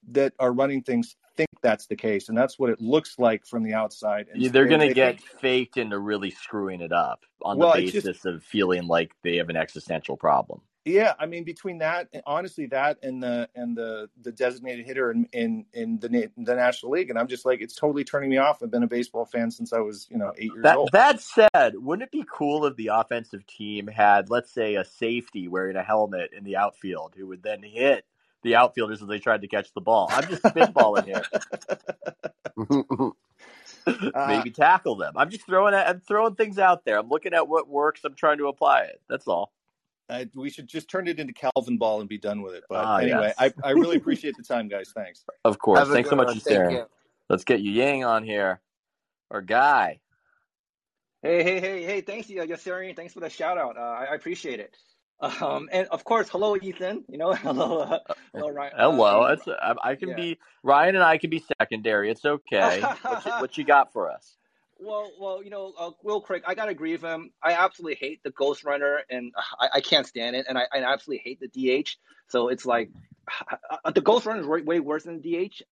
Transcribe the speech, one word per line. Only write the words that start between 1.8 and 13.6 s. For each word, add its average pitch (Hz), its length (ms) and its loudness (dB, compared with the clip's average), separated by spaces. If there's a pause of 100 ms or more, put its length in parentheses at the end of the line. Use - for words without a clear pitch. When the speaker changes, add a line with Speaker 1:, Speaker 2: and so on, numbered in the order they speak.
Speaker 1:
the 104 80 -6
case, 104 340 -4
and 113 80 -2
that's 131 200 0
what 127 120 0
it 113 100 -2
looks 135 400 -2
like 113 260 2
from 117 180 -6
the 110 100 -6
outside. 107 580 -4
And 110 100 -6
Speaker 2:
Yeah, 127 100 0
they're - 140 8
Speaker 1:
they, 247 40 2
Speaker 2:
gonna 151 180 6
Speaker 1:
they 131 60 2
Speaker 2:
get 123 240 4
Speaker 1:
think - 100 -20 (140)
Speaker 2:
faked 127 360 0
into 107 220 -4
really 101 320 -4
screwing 95 500 -8
it 82 120 -6
up 73 320 0 (180)
on 101 140 -2
Speaker 1:
Well, 160 160 10
Speaker 2:
the - 80 6
Speaker 1:
it's 90 100 0
just 190 140 -2
Speaker 2:
basis 90 200 -6
of 85 180 -6
feeling 90 440 0
like 82 240 2 (120)
they 87 140 0
have 85 120 -2
an 82 80 -4
existential 78 600 -6
problem. 65 440 0 (260)
Speaker 1:
Yeah, 190 320 4
I 151 60 -6
mean, 170 200 -10
between 170 340 -12
that, 165 300 -4 (180)
honestly, 160 400 -6
that 135 340 0
and 131 200 -8
the, 120 340 -4
and 120 200 -6